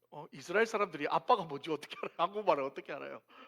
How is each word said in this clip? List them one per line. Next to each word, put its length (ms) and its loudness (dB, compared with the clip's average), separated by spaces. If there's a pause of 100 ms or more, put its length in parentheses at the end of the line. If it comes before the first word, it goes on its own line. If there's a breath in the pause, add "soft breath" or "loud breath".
(100)
어, 220 -12
이스라엘 340 2
사람들이 420 -2
아빠가 360 4
뭔지 260 -8
어떻게 300 -4
알아요? 180 -8
한국말을 440 2
어떻게 300 -6
알아요? 280 -10 (280 loud breath)